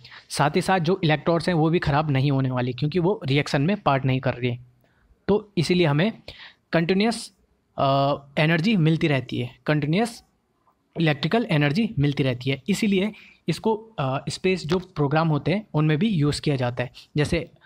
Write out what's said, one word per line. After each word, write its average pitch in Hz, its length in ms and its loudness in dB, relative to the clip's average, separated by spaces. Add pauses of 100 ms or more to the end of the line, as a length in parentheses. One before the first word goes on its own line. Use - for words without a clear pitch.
(300)
साथ 147 260 2
ही 185 60 2
साथ 190 180 2
जो 175 240 0
इलेक्ट्रोड्स 156 440 0
हैं 180 80 0
वो 160 140 2
भी 170 100 2
ख़राब 151 320 0
नहीं 135 200 2
होने 131 200 0
वाली, 127 220 -2
क्योंकि 151 260 -2
वो 180 240 0
रिएक्शन 139 380 0
में 151 200 -2
पार्ट 135 240 0
नहीं 131 140 2
कर 127 140 -2
रही। 123 260 -4 (680)
तो 208 300 0
इसीलिए 175 300 2
हमें 160 340 0 (500)
कंटिन्यूअस, 190 640 0 (440)
अ, 139 380 2 (220)
एनर्जी 170 400 2
मिलती 160 300 2
रहती 127 320 -2
है, 120 260 -8
कंटिन्यूअस 156 580 -2 (760)
इलेक्ट्रिकल 175 500 0
एनर्जी 151 500 2
मिलती 143 240 2
रहती 127 260 -2
है। 135 200 -4
इसीलिए 202 440 0 (340)
इसको, 214 280 -2
अ, 135 540 -6
स्पेस 185 380 -2
जो 180 120 2
प्रोग्राम 156 480 0
होते 156 260 0
हैं 208 200 -4
उनमें 151 240 2
भी 190 100 0
यूज़ 147 340 0
किया 147 140 0
जाता 123 280 -2
है। 120 80 -8 (260)
जैसे, 147 340 -2 (140)